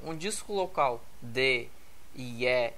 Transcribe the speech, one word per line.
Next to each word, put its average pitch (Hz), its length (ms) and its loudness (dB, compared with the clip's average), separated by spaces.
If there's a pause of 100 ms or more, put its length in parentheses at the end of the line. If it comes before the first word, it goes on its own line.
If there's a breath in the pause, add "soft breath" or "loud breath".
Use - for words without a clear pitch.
um 160 140 -4
disco 208 380 -4
local 156 500 2 (180)
D 123 460 2 (480)
e 120 300 -2
E 123 320 4